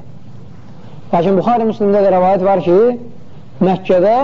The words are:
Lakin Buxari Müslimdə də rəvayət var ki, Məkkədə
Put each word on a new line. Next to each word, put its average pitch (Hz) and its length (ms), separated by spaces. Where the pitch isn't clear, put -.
Lakin 180 240
Buxari 226 320
Müslimdə 202 340
də 196 100
rəvayət 185 320
var 190 180
ki, 175 140
Məkkədə 185 720